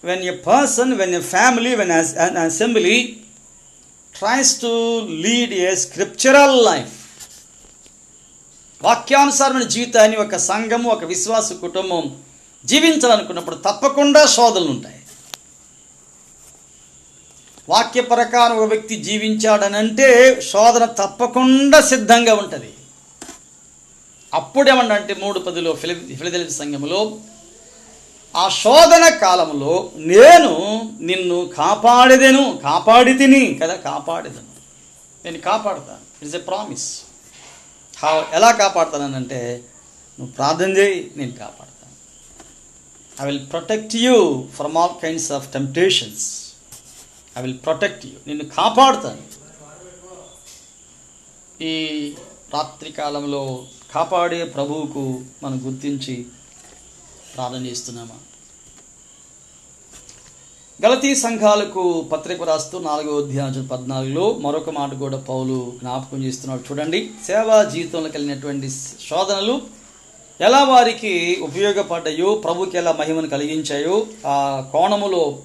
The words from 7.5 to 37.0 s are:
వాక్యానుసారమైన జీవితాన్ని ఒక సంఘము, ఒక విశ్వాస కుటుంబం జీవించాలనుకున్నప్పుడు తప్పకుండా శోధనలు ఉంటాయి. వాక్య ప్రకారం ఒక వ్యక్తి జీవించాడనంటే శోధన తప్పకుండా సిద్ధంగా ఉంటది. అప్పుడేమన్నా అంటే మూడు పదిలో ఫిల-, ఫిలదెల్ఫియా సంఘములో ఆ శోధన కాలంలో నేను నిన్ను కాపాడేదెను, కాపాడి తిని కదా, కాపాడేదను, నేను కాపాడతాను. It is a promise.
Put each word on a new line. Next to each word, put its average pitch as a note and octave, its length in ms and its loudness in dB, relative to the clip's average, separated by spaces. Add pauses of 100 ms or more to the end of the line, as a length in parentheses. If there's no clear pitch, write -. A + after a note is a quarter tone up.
వాక్యానుసారమైన C4 800 2
జీవితాన్ని A#3 540 2
ఒక G#3 200 -4
సంఘము, A3+ 540 -2
ఒక G#3+ 140 -2
విశ్వాస G#3 480 -4
కుటుంబం F3 640 -6 (480)
జీవించాలనుకున్నప్పుడు A3+ 920 2
తప్పకుండా C#4 720 2
శోధనలు G#3+ 420 2
ఉంటాయి. A#2 340 -8 (2750)
వాక్య A#3 320 2
ప్రకారం A#3+ 560 2
ఒక A3 120 0
వ్యక్తి A3 280 -4
జీవించాడనంటే G#3+ 1400 4
శోధన A#3 440 4
తప్పకుండా B3+ 960 4
సిద్ధంగా A#3 540 4
ఉంటది. F#3 380 -6 (1600)
అప్పుడేమన్నా B3 600 2
అంటే G3+ 200 -4
మూడు G3 240 -6
పదిలో E3 360 -4
ఫిల-, E3 420 -10
ఫిలదెల్ఫియా E3+ 420 -6
సంఘములో D3+ 600 -6 (1160)
ఆ F#3 120 0
శోధన D#4+ 600 8
కాలంలో E3+ 880 0
నేను G#3+ 840 8 (180)
నిన్ను F3+ 460 -2
కాపాడేదెను, B3 1160 4
కాపాడి A3+ 520 4
తిని C4 480 6
కదా, E3 120 -4
కాపాడేదను, D3+ 680 -10 (840)
నేను E3 140 -12
కాపాడతాను. F#3 840 -6
It D3 80 -14
is F3 80 -8
a - 40 -20
promise. F#3+ 440 -10 (1160)